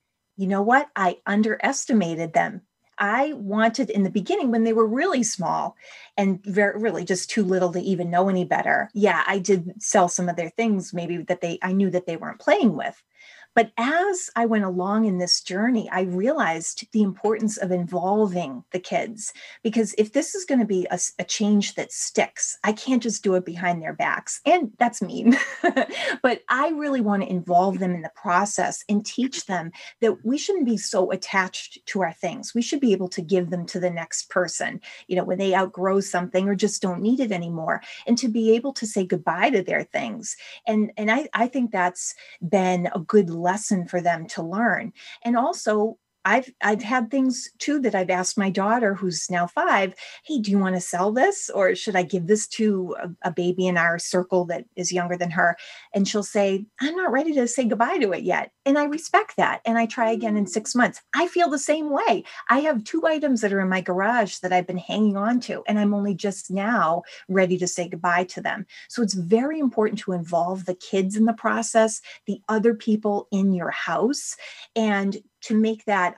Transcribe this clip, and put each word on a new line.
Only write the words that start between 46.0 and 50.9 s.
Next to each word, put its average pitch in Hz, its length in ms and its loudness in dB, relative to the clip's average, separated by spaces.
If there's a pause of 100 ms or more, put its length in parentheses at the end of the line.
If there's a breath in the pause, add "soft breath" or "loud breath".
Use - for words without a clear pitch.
I've, 247 260 2 (100)
I've 214 220 0
had 233 260 -2
things 262 400 0 (100)
too 294 200 -2
that 220 160 0
I've 185 140 0
asked 180 280 -2
my 196 120 2
daughter, 202 440 2
who's 185 360 -4
now 175 180 0
five, 233 480 0 (280 loud breath)
"Hey, 302 160 -2
do 208 120 -2
you 196 80 4
wanna 185 220 0
sell 185 300 0